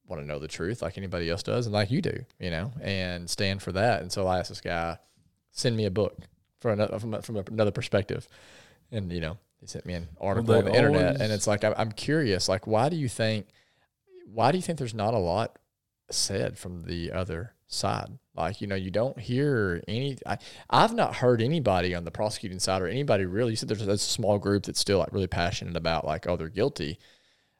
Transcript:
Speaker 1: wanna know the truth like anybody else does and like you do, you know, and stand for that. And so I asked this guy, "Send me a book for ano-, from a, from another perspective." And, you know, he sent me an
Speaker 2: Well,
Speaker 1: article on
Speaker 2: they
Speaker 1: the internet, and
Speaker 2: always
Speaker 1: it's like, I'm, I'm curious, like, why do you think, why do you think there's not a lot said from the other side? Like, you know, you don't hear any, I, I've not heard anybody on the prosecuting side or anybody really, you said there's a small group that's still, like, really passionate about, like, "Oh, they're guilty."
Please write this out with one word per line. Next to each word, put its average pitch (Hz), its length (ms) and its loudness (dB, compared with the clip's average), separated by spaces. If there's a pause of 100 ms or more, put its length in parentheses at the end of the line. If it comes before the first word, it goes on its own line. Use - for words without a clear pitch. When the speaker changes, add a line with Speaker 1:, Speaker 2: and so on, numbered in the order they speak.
Speaker 1:
wanna 78 160 -8
know 73 160 -6
the 76 80 -8
truth 87 340 -4
like 82 160 -4
anybody 87 320 -4
else 85 140 -2
does 117 240 0
and 104 60 -4
like 104 180 2
you 151 100 0
do, - 240 -4 (140)
you 90 100 -6
know, 85 220 -4 (100)
and 90 480 -4
stand 95 320 0
for 92 120 -6
that. 101 280 2
And 87 100 -8
so 98 140 -2
I 92 140 2
asked 85 100 -4
this - 120 -12
guy, 85 360 -4 (540)
"Send 120 260 -2
me 107 80 2
a 98 60 0
book 98 260 0 (440)
for 120 100 0
ano-, 104 280 0
from 117 140 -6
a, 101 80 -4
from 110 160 -6
another 107 340 0
perspective." - 560 -2 (640)
And, 98 200 -4
you 87 80 -4
know, 80 180 -4 (220)
he - 80 -20
sent - 180 -12
me 87 80 -8
an 87 140 -6 (120)
Speaker 2:
Well, 95 100 0
Speaker 1:
article 113 260 4
on 101 100 6
Speaker 2:
they 98 60 0
Speaker 1:
the 113 60 6
internet, 143 240 6 (120)
and - 100 0
Speaker 2:
always 107 80 2
Speaker 1:
it's 104 160 -2
like, 104 160 2
I'm, 107 140 4
I'm 110 140 0
curious, 131 580 0
like, 95 160 0
why 110 240 4
do 175 60 -2
you 147 140 0
think, 110 380 0 (760)
why 120 260 4
do 180 60 2
you 185 60 -2
think 165 160 -4
there's 117 160 -6
not 107 180 0
a 117 60 2
lot 95 400 0 (500)
said - 480 -2
from 90 280 -10
the 85 260 -4
other 87 420 -6 (140)
side? 104 500 -4 (180)
Like, 90 260 -4
you 107 60 -6
know, 98 80 -4
you 95 140 -4
don't 107 300 -2
hear 120 680 0
any, 127 380 -4
I, - 140 -4 (320)
I've 208 240 6
not 190 220 0
heard 123 240 6
anybody 101 520 2
on 87 100 -4
the 82 80 -8
prosecuting 104 480 -4
side 95 220 2
or 90 60 0
anybody 110 380 2
really, 110 260 0
you 113 40 -2
said 120 140 -4
there's 107 160 -2
a 101 120 2
small 101 420 2
group 98 240 4
that's - 160 -4
still, 98 180 4
like, - 160 0
really 95 140 0
passionate 90 500 -2
about, 82 260 0
like, 78 240 -2
"Oh, 90 80 2
they're 82 140 -4
guilty." 95 480 -2 (640)